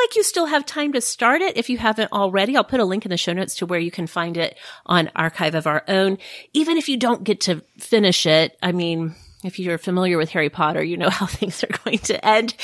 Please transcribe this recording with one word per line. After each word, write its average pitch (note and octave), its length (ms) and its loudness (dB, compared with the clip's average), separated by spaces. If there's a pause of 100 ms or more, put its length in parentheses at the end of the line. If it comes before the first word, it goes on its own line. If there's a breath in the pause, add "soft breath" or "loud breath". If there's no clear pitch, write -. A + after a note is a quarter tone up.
like - 120 0
you G#4+ 80 4
still E4+ 240 0
have C#4+ 180 0
time D4 280 -4
to B3 80 0
start C4 400 2
it F#4+ 160 -2
if - 120 -2
you B3 80 -2
haven't A3 340 0
already. G3+ 460 0
I'll A3 60 4
put B3+ 160 -2
a G#3+ 60 4
link F#3+ 200 -2
in G3 60 -6
the F3 60 -2
show E3+ 160 -2
notes F3+ 240 -4
to F#3 80 -4
where F3 140 -2
you E3+ 120 -4
can E3+ 160 -6
find E3+ 300 -4
it E3 200 -4 (280 loud breath)
on F3 300 2
Archive D#3+ 400 0
of D#3 120 -2
Our D3+ 200 0
Own. G3 300 2 (360 loud breath)
Even D#4+ 240 2
if C#4+ 120 -2
you C4+ 80 0
don't A#3 260 0
get G3 180 0
to E3+ 200 -2 (180)
finish G#3 460 4
it, D#3+ 380 4
I F3+ 80 0
mean, E3 440 -2 (280 soft breath)
if F#3 160 -10
you're F3 180 -2
familiar F3+ 400 0
with D#3+ 120 0
Harry D3+ 200 0
Potter, D#3 320 0
you E3+ 140 -2
know E3+ 140 0
<laughs> - 20 2
how F#3 140 -2
things - 400 -6
are - 180 -4
going - 140 0
to - 280 -2
end. A3+ 380 4